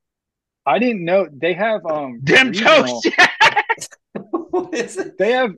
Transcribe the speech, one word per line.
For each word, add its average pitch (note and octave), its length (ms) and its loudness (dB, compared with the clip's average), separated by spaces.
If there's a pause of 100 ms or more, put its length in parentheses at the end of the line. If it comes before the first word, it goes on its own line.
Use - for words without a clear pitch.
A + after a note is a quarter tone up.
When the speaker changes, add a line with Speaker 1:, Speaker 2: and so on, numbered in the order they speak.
(680)
Speaker 1:
I D3+ 120 2
didn't A3 260 -2
know F3 280 0
they D3+ 220 -2
have, G3+ 320 -4
um, C#3+ 360 -6
Speaker 2:
Them B3+ 280 4
Speaker 1:
regional F#3 520 2
Speaker 2:
toast. E4 100 0
<laughs> - 60 0 (1300)
Speaker 3:
What - 240 -4
is A#3+ 220 -6
it? - 220 -8
Speaker 1:
They G#3 140 2
have, B3+ 260 0